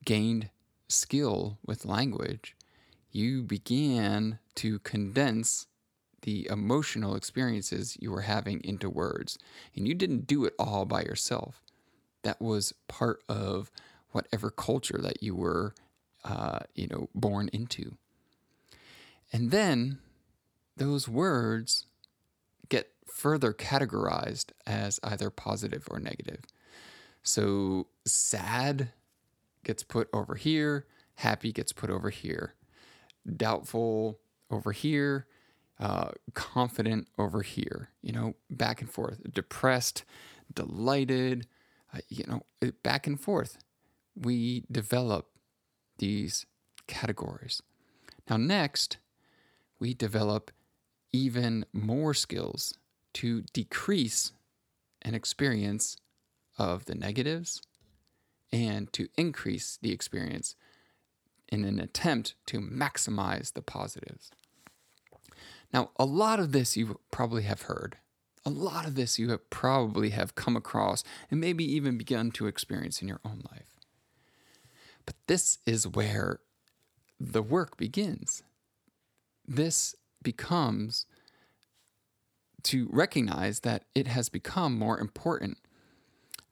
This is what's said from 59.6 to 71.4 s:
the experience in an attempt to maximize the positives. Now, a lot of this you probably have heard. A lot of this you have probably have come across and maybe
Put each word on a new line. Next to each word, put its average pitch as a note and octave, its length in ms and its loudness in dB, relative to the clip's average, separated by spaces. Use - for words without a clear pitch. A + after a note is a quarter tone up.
the A2 100 0
experience - 640 -6
in G#2 140 2
an G2+ 140 0
attempt A2+ 560 0
to - 140 -4
maximize G2+ 920 -2
the - 80 -8
positives. - 720 -10
Now, B2+ 240 2
a C3 80 6
lot G#3 340 4
of E3 120 2
this C3 260 4
you A2 220 -2
probably A#2 320 0
have G2+ 200 0
heard. - 340 -6
A C#3+ 40 2
lot D#3 360 -2
of D3 100 -4
this A#2+ 240 0
you A#2 100 2
have A2 200 -2
probably A2+ 600 4
have G#2+ 240 0
come A#2+ 200 2
across G#2 480 2
and D3+ 100 2
maybe E3+ 240 2